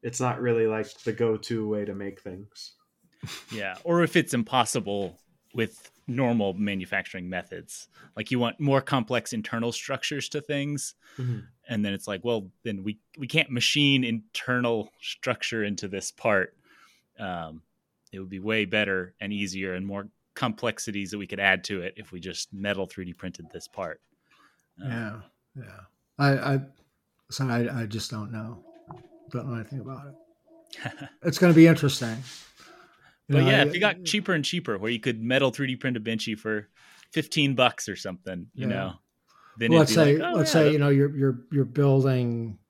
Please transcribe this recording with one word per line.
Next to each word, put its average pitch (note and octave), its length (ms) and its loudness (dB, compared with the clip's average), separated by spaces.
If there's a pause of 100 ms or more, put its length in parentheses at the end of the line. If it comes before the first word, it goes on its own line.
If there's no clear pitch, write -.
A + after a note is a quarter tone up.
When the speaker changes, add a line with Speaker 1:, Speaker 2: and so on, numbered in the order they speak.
Speaker 1:
It's A#2+ 180 -8
not B2 220 -2
really, A#2 260 2
like, A2 240 -2 (120)
the A2+ 100 -2
go-to A2 540 -2
way G#2 180 -2
to G2+ 100 -8
make G2 240 -10
things. - 540 -16 (760)
Speaker 2:
Yeah. G2 240 -8 (100)
Or E3+ 180 4
if D#3+ 140 2
it's C#3+ 160 2
impossible G#2+ 840 0 (360)
with - 380 -4 (160)
normal A#2+ 480 0
manufacturing F#2+ 760 -4
methods, F2+ 580 -10 (300)
like, A2 120 -8
you B2+ 80 0
want A#2+ 220 0
more C#3 220 4
complex B2 500 0
internal A#2 400 -4
structures C3+ 580 -6
to D3+ 120 -6
things. C#3+ 540 -6 (220)
Speaker 1:
Mm-hmm. B2 220 -4 (300)
Speaker 2:
And G#2 160 0
then G2+ 80 -2
it's F#2+ 120 -8
like, G2 200 -6
well, A2 240 -2 (140)
then G2+ 200 -6
we, G#2+ 160 -6 (180)
we C#3 100 -8
can't D3+ 220 0
machine C3+ 540 2
internal A#2 960 -2
structure - 640 -6
into G2+ 240 -6
this F#2+ 240 -8
part. G2+ 460 0 (600)
Um, E2+ 440 -10 (500)
it F#2+ 80 -14
would F#2 100 -12
be F#2+ 100 -10
way G#2+ 260 0
better F#2+ 560 -2
and G#2 100 -6
easier F#2+ 420 -6
and F#2 140 -6
more G2+ 220 -8 (240)
complexities G#2+ 760 -4
that G#2 60 -8
we G2 100 -8
could G2 120 -8
add F#2+ 260 4
to G2 160 -4
it F2 140 -8
if - 160 -20
we F2+ 80 -14
just F2 340 -10
metal G2 340 -2
three F#2 180 -12
D F2 80 -12
printed F2 400 -14
this - 160 -16
part. E2 320 -10 (800)
Um, A#2+ 100 -8
Speaker 3:
Yeah, A2 300 -10 (340)
yeah. G2+ 240 -18 (400)
I, C#3 360 2
I, C3+ 40 2 (720)
so C3+ 160 -4
I, A#2+ 360 0
I - 20 -6
just A2 260 -8
don't G#2+ 220 -10
know. A2+ 320 -12 (680)
Don't C3 160 -6
know A#2+ 80 -6
anything A2+ 240 -8
about C3 280 -14
it. - 1080 -16
Speaker 2:
<laughs> - 100 -20
Speaker 3:
It's - 160 -2
gonna F3 140 8
be E3 120 12
interesting. C3+ 520 4 (1120)
You C#3 80 2
Speaker 2:
But D3+ 80 8
Speaker 3:
know, F#3 60 6
Speaker 2:
yeah, G#3 140 6
Speaker 3:
I - 20 6
Speaker 2:
if D3 80 0
it F3 60 0
got F#3 240 2
cheaper G3 300 0
and D3+ 120 0
cheaper, D#3+ 320 -2
where G#2+ 140 -2
you A#2+ 80 -2
could A2+ 240 -2
metal C3 260 4
three C#3 160 -4
D C3 100 -4
print B2 220 -2
a - 20 -2
Benchy A2 380 -4
for G#2+ 300 -4 (440)
fifteen C#3+ 440 2
bucks B2 340 2
or F#2+ 60 -4
something, F2+ 580 -10
you B2 140 -6
Speaker 3:
Yeah. G2+ 80 -2
Speaker 2:
know, F#2+ 180 -4 (640)
then A2+ 140 2
Speaker 3:
Well, E3 100 8
Speaker 2:
it'd C#3+ 80 6
Speaker 3:
let's - 20 2
Speaker 2:
be - 40 2
Speaker 3:
say, D3+ 240 8
Speaker 2:
like, - 140 -2
"Oh, - 40 2
Speaker 3:
let's D#3+ 120 4
Speaker 2:
yeah, - 40 0
Speaker 3:
say, E3 120 8
Speaker 2:
that" D3 80 6
Speaker 3:
you D3+ 40 4
know, C#3+ 120 4
you're, C#3+ 280 4
you're, C3+ 220 2 (120)
you're C#3 140 2
building B2+ 920 2 (100)